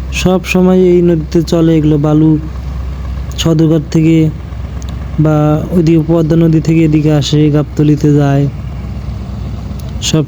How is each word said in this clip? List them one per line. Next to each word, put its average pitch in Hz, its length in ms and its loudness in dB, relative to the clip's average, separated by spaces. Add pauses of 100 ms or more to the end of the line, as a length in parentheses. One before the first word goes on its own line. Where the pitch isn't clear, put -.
(220)
সব 180 180 2 (120)
সময় 185 280 4 (120)
এই 175 160 4
নদীতে 165 320 0 (120)
চলে। 165 260 2
এগুলো 151 180 2 (100)
বালু 156 240 4 (1120)
সদরঘাট 160 420 2 (100)
থেকে 165 220 2 (1080)
বা 156 120 2 (400)
ওইদিকে 165 320 4
পদ্মা 165 340 2
নদী 160 240 4
থেকে 165 220 2
এদিকে 151 320 2
আসে, 147 200 0 (140)
গাবতলীতে 151 540 0 (100)
যায় 139 260 2 (1700)
সব 156 180 0